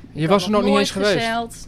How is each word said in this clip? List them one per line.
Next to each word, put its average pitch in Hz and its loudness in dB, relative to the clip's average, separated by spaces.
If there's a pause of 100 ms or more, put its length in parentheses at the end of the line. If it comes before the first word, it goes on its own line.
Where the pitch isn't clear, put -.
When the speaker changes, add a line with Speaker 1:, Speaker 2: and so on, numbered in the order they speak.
(120)
Speaker 1:
je - -8
Speaker 2:
had 160 0
Speaker 1:
was 196 4
er 202 -4
nog 208 2
niet - 2
Speaker 2:
nooit 202 4
Speaker 1:
eens 202 0
geweest. 202 0
Speaker 2:
gezeild. 226 -4